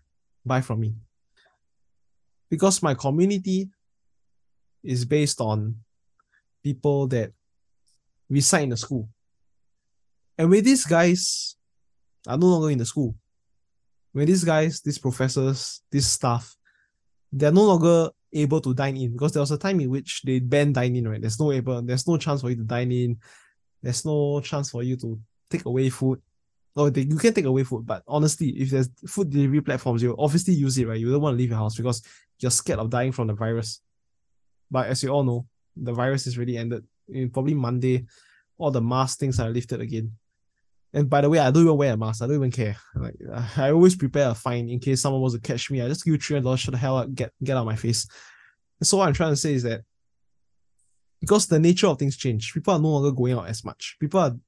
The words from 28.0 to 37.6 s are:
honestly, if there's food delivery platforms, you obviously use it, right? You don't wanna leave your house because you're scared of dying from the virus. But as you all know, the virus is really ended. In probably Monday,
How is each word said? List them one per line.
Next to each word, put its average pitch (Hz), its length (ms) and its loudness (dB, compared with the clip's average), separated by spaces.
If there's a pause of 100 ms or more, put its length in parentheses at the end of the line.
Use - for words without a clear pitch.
honestly, 151 420 0
if 131 200 -4
there's 131 180 2 (180)
food 185 240 -4
delivery 143 300 2
platforms, 127 420 -2
you 120 160 0
obviously 170 360 2
use 135 240 0
it, 117 100 0
right? 110 100 -4
You 117 140 -2
don't 147 100 2
wanna 139 140 0
leave 123 140 0
your 110 80 -2
house 107 180 -2
because 117 260 -4 (380)
you're 123 100 -2
scared - 280 -2
of 113 120 -4
dying 127 220 -2
from 117 160 -4
the 107 60 -2
virus. 113 460 -6 (880)
But 127 160 0
as 127 160 -2
you 131 80 -2
all 143 140 2
know, 123 220 -2 (300)
the 123 160 -6
virus 131 340 -2
is 123 120 -6
really 120 180 -4
ended. 117 280 -6 (240)
In 127 220 -4
probably 139 240 -2
Monday, 123 520 0 (520)